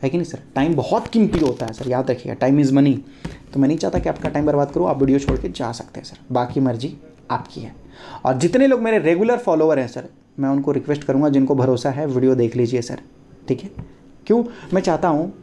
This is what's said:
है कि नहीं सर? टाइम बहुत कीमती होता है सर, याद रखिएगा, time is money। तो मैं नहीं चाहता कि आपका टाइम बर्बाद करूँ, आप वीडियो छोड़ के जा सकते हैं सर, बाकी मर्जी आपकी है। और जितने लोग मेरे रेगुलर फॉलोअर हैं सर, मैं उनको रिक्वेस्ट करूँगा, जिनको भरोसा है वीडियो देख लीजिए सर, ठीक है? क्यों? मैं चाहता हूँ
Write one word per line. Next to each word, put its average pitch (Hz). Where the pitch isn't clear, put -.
है 135
कि 160
नहीं 175
सर? -
टाइम 156
बहुत 202
कीमती 202
होता 131
है 113
सर, -
याद 123
रखिएगा, 120
time 135
is 139
money। 139
तो 135
मैं 139
नहीं 156
चाहता 185
कि 165
आपका 156
टाइम 147
बर्बाद 143
करूँ, 175
आप 135
वीडियो 135
छोड़ 143
के -
जा 120
सकते -
हैं -
सर, -
बाकी 123
मर्जी 131
आपकी -
है। 110
और 131
जितने 175
लोग 254
मेरे 220
रेगुलर 185
फॉलोअर 160
हैं 123
सर, 123
मैं 139
उनको 139
रिक्वेस्ट 147
करूँगा, 143
जिनको 139
भरोसा 127
है 139
वीडियो 131
देख 120
लीजिए 123
सर, -
ठीक -
है? 196
क्यों? 226
मैं 190
चाहता 180
हूँ 165